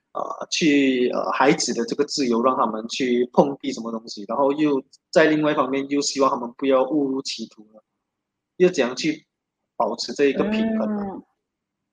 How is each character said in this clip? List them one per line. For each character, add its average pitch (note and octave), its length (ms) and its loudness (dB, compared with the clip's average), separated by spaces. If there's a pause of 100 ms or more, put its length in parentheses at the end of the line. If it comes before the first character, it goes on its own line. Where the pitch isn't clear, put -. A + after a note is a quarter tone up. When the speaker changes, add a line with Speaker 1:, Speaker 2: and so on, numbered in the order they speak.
(140)
Speaker 1:
呃， - 360 -8
去， C3+ 580 2
呃， - 220 -2
孩 C#3 220 2
子 B2 200 -2
的 A#2 140 -2
这 - 100 -6
个 C#3+ 80 0
自 C#3+ 220 -2
由， A#2 160 2
让 C3 120 2
他 C3 120 0
们 A2 220 -6
去 B2 440 0
碰 C#3 240 4
壁 C3+ 160 -8
什 A2+ 80 -10
么 A2+ 100 -10
东 A2+ 180 -10
西， G2+ 200 -12
然 A#2 80 -4
后 C#3 160 2
又 D3 300 0 (280)
在 D#3+ 140 6
另 D#3 180 2
外 D3+ 100 2
一 - 20 -4
方 C3+ 160 0
面 C#3 180 -4
又 C#3+ 140 -2
希 C#3 180 -4
望 C3 80 6
他 C3+ 80 -2
们 A#2+ 220 -8
不 C#3 80 -4
要 C3 160 4
误 C#3 260 0
入 C3+ 140 -4
歧 - 240 -10
途 - 160 -20 (100)
呢？ G#2+ 80 -20 (760)
又 F3+ 100 6
怎 C#3+ 160 0
样 B2 100 -4
去 - 320 -4 (480)
保 A2+ 220 -2
持 - 160 -8
这 C#3+ 120 0
一 C3+ 100 4
个 E3 100 0
平 A3 340 -2
衡 G#3+ 180 -2
呢？ G3+ 100 -6
Speaker 2:
嗯。 F#3+ 160 -12 (720)